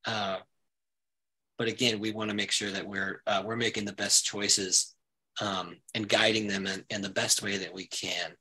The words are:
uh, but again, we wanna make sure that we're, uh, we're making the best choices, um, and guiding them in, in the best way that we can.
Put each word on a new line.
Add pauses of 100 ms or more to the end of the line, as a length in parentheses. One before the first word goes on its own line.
uh, (1200)
but
again,
we
wanna
make
sure
that
we're,
uh,
we're
making
the
best
choices, (460)
um, (180)
and
guiding
them
in,
in
the
best
way
that
we
can.